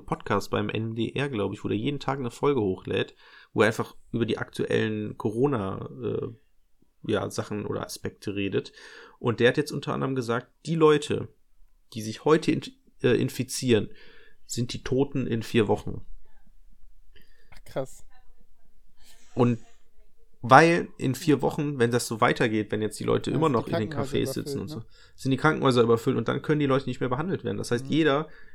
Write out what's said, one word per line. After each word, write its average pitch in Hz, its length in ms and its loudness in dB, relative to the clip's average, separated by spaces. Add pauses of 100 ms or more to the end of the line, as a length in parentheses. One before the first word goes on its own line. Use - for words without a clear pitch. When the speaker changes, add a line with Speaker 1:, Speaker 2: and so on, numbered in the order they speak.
Speaker 1:
Podcast - 460 -2
beim 104 160 0
N 110 280 -4
D 113 180 -2
R, 139 160 -2
glaub 101 240 -2
ich, 101 100 -12
wo 107 60 -2
der 104 80 0
jeden 135 240 -2
Tag 135 180 -4
eine 120 120 -6
Folge 143 280 2
hochlädt, 101 560 0 (380)
wo 113 80 6
er 104 60 8
einfach 117 280 -2 (160)
über 117 140 0
die 110 120 -2
aktuellen 110 800 -2
Corona, 113 720 -2 (140)
äh, 113 240 -4 (840)
ja, 101 200 -2
Sachen 104 360 -6
oder 104 200 -4
Aspekte - 500 -8
redet. 98 380 -2 (460)
Und 120 200 0
der 117 100 8
hat - 80 2
jetzt 147 140 0
unter 143 220 -4
anderem 135 220 -2
gesagt, 117 360 -2 (140)
die 160 100 0
Leute, 151 540 4 (640)
die 110 80 -8
sich 110 240 -6
heute 160 260 4
in-, - 100 0 (420)
äh, 123 120 6
infizieren, 120 720 2 (560)
sind 117 280 -4
die - 100 -10
Toten 135 420 0
in 113 160 -2
vier 107 280 2
Wochen. - 360 -2 (1500)
Speaker 2:
Ach, - 120 -12
krass. - 400 -8 (1300)
Speaker 1:
Und 120 260 2 (840)
weil 160 460 8 (100)
in 131 180 0
vier 143 260 2
Wochen, 147 380 0
wenn 117 120 4
das 120 160 2
so 113 140 -2
weitergeht, 110 500 2
wenn 107 100 -2
jetzt 107 180 -2
die 113 40 -8
Leute 113 260 0
Speaker 2:
Ja, - 60 0
Speaker 1:
immer 156 120 2
Speaker 2:
sind 143 60 2
Speaker 1:
noch 113 120 0
Speaker 2:
die - 60 -8
Speaker 1:
in 170 80 0
den - 100 -2
Speaker 2:
Krankenhäuser 143 280 -4 (120)
Speaker 1:
Cafés 135 40 -6
sitzen 143 240 -6
Speaker 2:
überfüllt, - 40 -4
Speaker 1:
und 95 80 -8
so, 104 100 -10
Speaker 2:
ne? 110 60 -12 (300)
Speaker 1:
sind - 160 -2
die 131 60 2
Krankenhäuser 135 440 4
überfüllt 117 340 4
und 120 140 -2
dann 127 120 -2
können 151 200 0
die 147 40 2
Leute 131 200 2
nicht 127 160 -6
mehr 127 80 -2
behandelt 151 340 -4
werden. 104 140 -4
Das 107 140 -4
heißt, 123 140 0
Speaker 2:
Mhm. 135 60 -6
Speaker 1:
jeder, 151 380 2 (260)